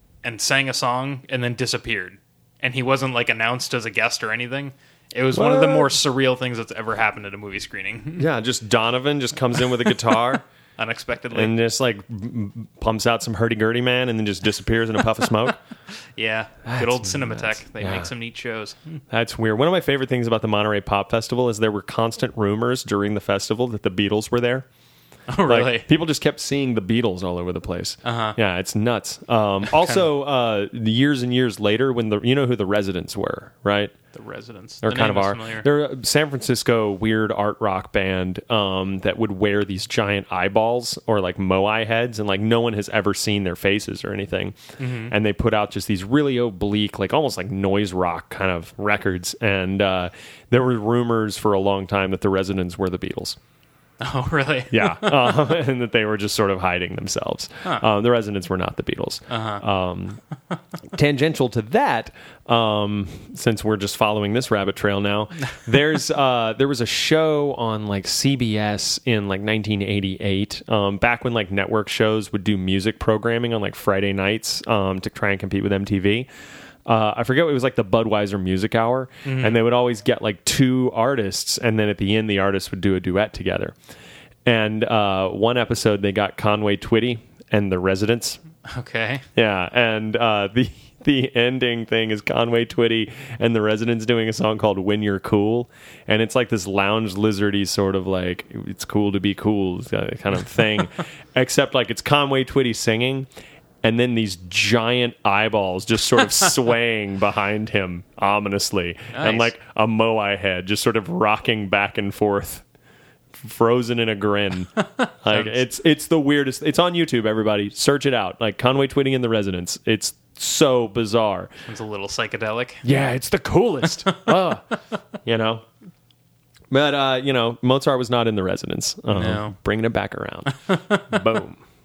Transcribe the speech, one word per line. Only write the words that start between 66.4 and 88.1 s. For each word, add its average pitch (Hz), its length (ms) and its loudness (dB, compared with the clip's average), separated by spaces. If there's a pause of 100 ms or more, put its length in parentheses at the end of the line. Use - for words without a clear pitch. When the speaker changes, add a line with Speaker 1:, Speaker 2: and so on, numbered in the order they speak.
Speaker 2:
there 139 100 4
was 127 120 -2
a 117 60 0
show 151 680 2
on, 110 320 -4
like, 98 200 -2
C 139 300 0
B 110 220 0
S 104 480 -2
in, 104 220 2
like, 98 120 -2
nineteen 107 420 -2
eighty-eight, 98 840 -2
um, 101 300 0
back 120 260 0
when, 120 80 -2
like, 104 180 -2
network 101 380 0
shows 110 440 0
would 98 120 -4
do 104 140 2
music 95 400 -2
programming 117 560 0
on, 107 60 -2
like, 98 140 -4
Friday 98 380 0
nights, 98 540 -2
um, 95 340 0
to - 100 -6
try 104 200 -2
and 98 100 -2
compete 98 220 -2
with 101 100 0
M 98 120 0
T 101 140 0
V. 104 280 0 (600)
Uh, 110 300 2
I 117 80 -2
forget, 143 240 2
it 147 40 0
was, 127 100 0
like, 127 140 0
the 113 80 2
Budweiser 104 580 2
Music 95 320 0
Hour, 123 340 0 (160)
Speaker 1:
Mm-hmm. 131 200 -2
Speaker 2:
and 117 120 4
they 113 60 6
would 117 100 4
always 123 300 2
get, - 180 2
like, 107 240 -4
two 127 480 4
artists, 113 640 -2
and 113 220 2
then 104 100 2
at 101 80 0
the 101 180 2
end, 110 140 2
the 98 120 2
artists 98 300 0
would 92 120 -6
do 95 120 4
a 90 60 0
duet 92 320 0
together. - 400 -4 (720)
And, 107 400 2
uh, 98 460 2
one 113 260 2
episode, 110 460 2
they 101 100 2
got 101 240 0
Conway 104 400 2
Twitty 117 440 0 (300)
and 101 220 2
the 92 60 2
Residents. 98 600 0 (380)